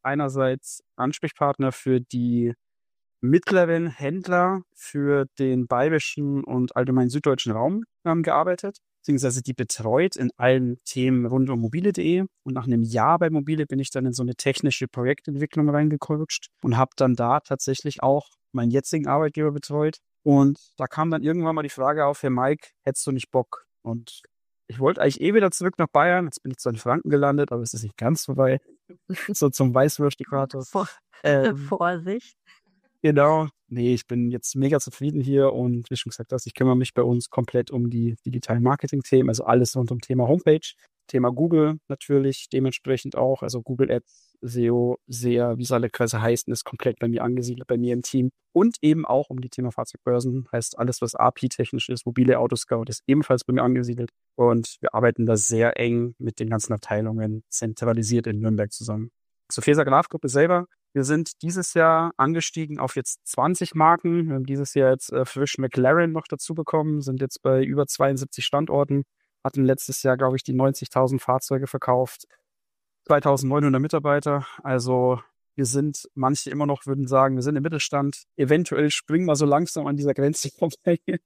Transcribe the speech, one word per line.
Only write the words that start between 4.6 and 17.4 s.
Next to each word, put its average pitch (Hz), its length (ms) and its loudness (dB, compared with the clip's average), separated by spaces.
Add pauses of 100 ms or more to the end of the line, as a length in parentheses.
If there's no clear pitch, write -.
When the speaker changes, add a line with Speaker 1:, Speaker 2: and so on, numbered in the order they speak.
Speaker 1:
für 143 500 0 (140)
den 127 280 0
bayerischen 143 760 0
und 127 320 -2
allgemein 127 320 2
süddeutschen 131 460 0
Raum, 160 320 -2 (180)
ähm, 165 200 0
gearbeitet, 175 560 -2 (200)
beziehungsweise 127 420 0
die 131 120 -8
betreut 123 640 -2
in 123 180 -2
allen 127 480 2
Themen 127 420 0
rund 131 240 0
um 120 120 -2
mobile 165 320 0
punkt - 40 -6
de. 180 280 0 (180)
Und 131 100 -8
nach 127 120 -6
einem 117 180 2
Jahr 117 360 2
bei 170 100 2
Mobile 151 380 -2
bin 135 120 -4
ich 135 100 -4
dann 131 160 -4
in 131 60 0
so 123 100 -6
eine 123 140 -4
technische 135 540 -2
Projektentwicklung 147 800 -2
reingerutscht 151 800 -2 (140)
und 120 160 0
hab 131 200 0
dann 127 180 4
da 123 240 0
tatsächlich - 640 -6